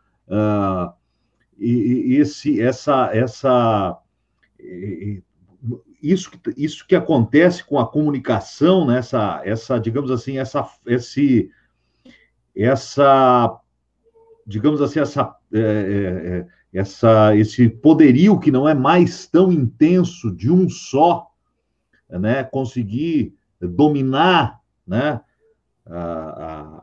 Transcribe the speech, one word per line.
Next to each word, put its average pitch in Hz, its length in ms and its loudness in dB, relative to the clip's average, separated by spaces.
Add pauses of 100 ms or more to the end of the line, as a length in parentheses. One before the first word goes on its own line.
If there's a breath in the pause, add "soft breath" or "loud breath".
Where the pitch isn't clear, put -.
(280)
é, 98 640 -2 (680)
e, 120 140 -2
e, 123 400 0
e 135 60 2
esse, 143 420 -2
essa, 127 520 0
essa, 113 840 0 (640)
e, 98 600 -12 (800)
e, 156 120 -2
isso 185 180 -2
que, - 80 -20 (180)
isso 151 300 -10
que - 80 2
acontece 160 720 2
com 143 140 -2
a 120 80 0
comunicação, 147 1000 -2
né, 123 120 0
essa, 107 460 -4
essa, 113 340 -4
digamos 117 320 -6
assim, 131 280 -6
essa, 131 300 -6 (180)
esse, 123 640 0 (1040 soft breath)
essa, 127 1040 2 (880)
digamos 135 360 -2
assim, 135 180 -4
essa, 135 340 -4 (180)
é, 110 60 -2
é, 98 800 -4 (380 soft breath)
é, 95 40 -2
essa, 107 560 4
esse 110 320 2
poderio 156 720 6
que - 120 0
não 135 180 2
é 156 60 2
mais 147 520 2
tão 180 260 4
intenso 156 840 0
de 95 160 -4
um 180 180 4
só, 165 600 -2 (800)
né, 107 360 -4
conseguir 127 920 -6 (260)
dominar, 139 1000 0 (260)
né, 120 340 -4 (640)
a, 85 100 -16
a, 80 640 -10 (200)